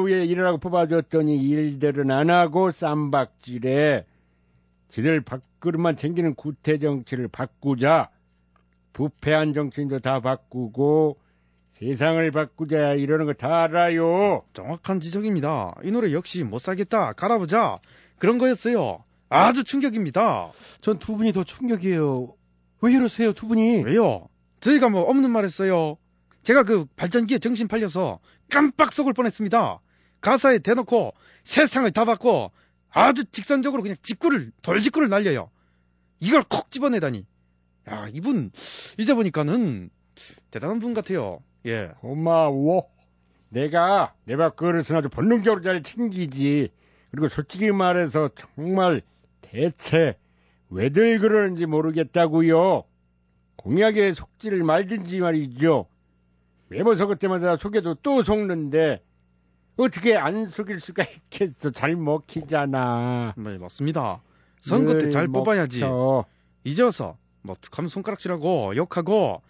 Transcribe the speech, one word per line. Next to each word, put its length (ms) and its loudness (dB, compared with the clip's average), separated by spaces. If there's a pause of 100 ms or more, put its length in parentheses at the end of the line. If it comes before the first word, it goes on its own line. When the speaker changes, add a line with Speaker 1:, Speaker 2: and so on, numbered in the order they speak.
Speaker 1:
위해 180 2
일하라고 340 0
뽑아줬더니 760 0
일들은 760 0
안 180 2
하고 420 2
쌈박질해. 1300 -2 (840)
지들 320 0
밥그릇만 760 -4
챙기는 380 -2
구태 440 -4
정치를 480 -4
바꾸자. 840 0 (840)
부패한 600 -2
정치인도 460 -4
다 200 -2
바꾸고 1000 0 (560)
세상을 580 0
바꾸자 600 -2
이러는 320 0
거 80 -2
다 300 0
알아요. 800 2 (100)
Speaker 2:
정확한 460 -6
지적입니다. 760 -4 (100)
이 80 -6
노래 220 0
역시 300 -6
못 160 -6
살겠다, 540 -2
갈아보자 640 0 (400)
그런 180 4
거였어요. 640 0 (260)
아주 340 6
충격입니다. 880 -2 (300)
Speaker 3:
전 180 -2
두 180 -8
분이 160 0
더 100 -2
충격이에요. 920 -2 (460)
왜 120 4
이러세요, 400 2
두 140 -12
분이? 360 4
Speaker 2:
왜요? 440 2 (320)
저희가 300 4
뭐 200 2
없는 220 4
말 140 2
했어요? 520 0 (460)
제가 200 6
그 220 2 (100)
발전기에 440 0
정신 280 -2
팔려서 520 -4 (320)
깜빡 420 2
속을 200 0
뻔했습니다. 640 -2 (420)
가사에 380 4
대놓고 540 0 (320)
세상을 460 2
다 140 0
바꿔 460 0 (400)
아주 340 4
직선적으로 560 -2
그냥 220 -6
직구를, 480 -2 (100)
돌직구를 480 0
날려요. 400 0 (720)
이걸 240 2
콕 260 -6
집어내다니. 560 -4 (640)
야, 240 -12
이분 380 -4 (460)
이제 160 2
보니까는 760 -2 (640)
대단한 280 -6
분 140 -6
같아요. 460 -6 (260)
예. 260 -6 (100)
Speaker 1:
고마워. 880 0 (600)
내가 640 0 (120)
내 100 -6
밥그릇은 640 0
아주 120 0
본능적으로 520 2
잘 200 -2
챙기지. 880 -2 (420)
그리고 180 -2
솔직히 420 -2
말해서 580 0 (260)
정말 460 0 (400)
대체 760 0 (520)
왜들 500 2
그러는지 460 2
모르겠다고요. 1200 2 (720)
공약에 560 2
속지를 500 -6
말든지 560 -2
말이죠. 680 0 (840)
매번 280 2
선거 180 0
때마다 420 0
속여도 380 -4
또 280 0
속는데 800 0 (760)
어떻게 400 2
안 320 -2
속일 300 -8
수가 240 -6
있겠어. 680 -6
잘 240 -2
먹히잖아. 1400 -4
Speaker 2:
네, 200 -10
맞습니다. 640 -6 (400)
선거 320 0
때 120 2
Speaker 1:
늘 60 -2
Speaker 2:
잘 160 0
뽑아야지. 540 -2
Speaker 1:
먹혀. 440 0 (380)
Speaker 2:
이제 200 -2
와서 340 -2 (240)
뭐 200 -12
툭하면 280 -10
손가락질하고 840 -4
욕하고 760 -2